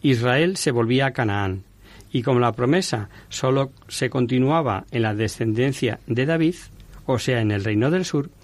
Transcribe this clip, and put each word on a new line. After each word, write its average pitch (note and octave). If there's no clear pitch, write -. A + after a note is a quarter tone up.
Israel C3+
se -
volvía A#2+
a C3
Canaán. G2+
Y B2
como B2+
la A#2+
promesa B2
solo C3+
se -
continuaba B2+
en A#2
la G#2+
descendencia A2+
de B2+
David, E3
o B2+
sea, B2
en G#2+
el G2+
reino A2
del F#3
sur F3